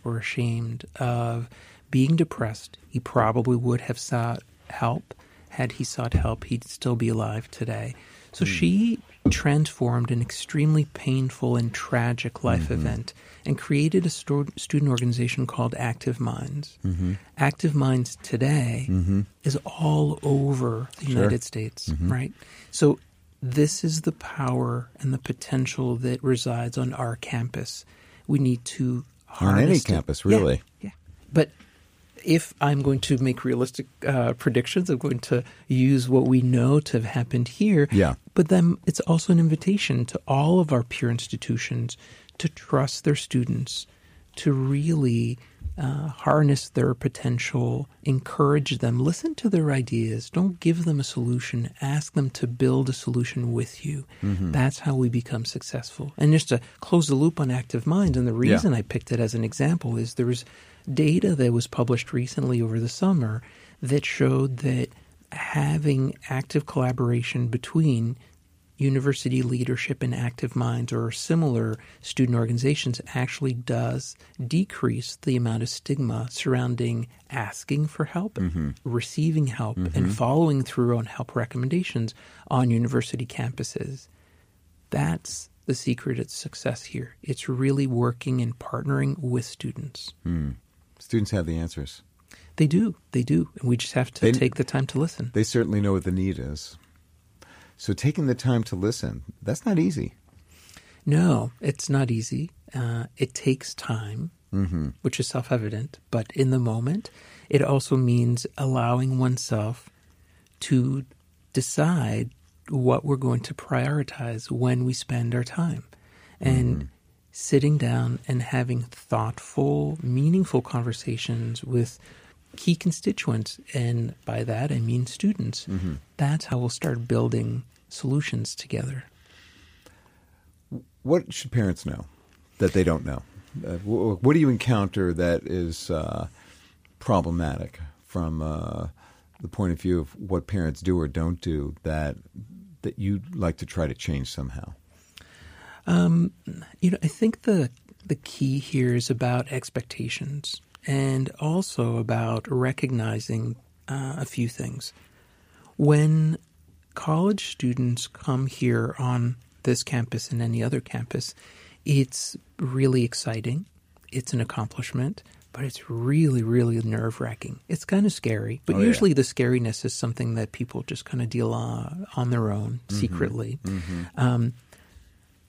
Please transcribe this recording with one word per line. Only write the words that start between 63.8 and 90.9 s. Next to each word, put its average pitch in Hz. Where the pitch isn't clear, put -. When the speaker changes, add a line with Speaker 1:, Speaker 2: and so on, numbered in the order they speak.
Speaker 1:
that 143
showed 131
that 127
having 147
active 135
collaboration 123
between 123
university 135
leadership 127
and 123
Active 123
Minds 120
or 117
similar 120
student 120
organizations 120
actually 127
does 123
decrease 123
the 131
amount 117
of 123
stigma 120
surrounding 120
asking 135
for 151
help, 196
Speaker 2:
Mm-hmm. 82
Speaker 1:
receiving 151
help, 117
Speaker 2:
Mm-hmm. 87
Speaker 1:
and 92
following 135
through 120
on 113
help -
recommendations 127
on 127
university 120
campuses. 123
That's -
the 135
secret 123
of 123
success -
here. -
It's -
really 135
working 120
and 117
partnering 139
with 123
students. -
Speaker 2:
Hmm. 82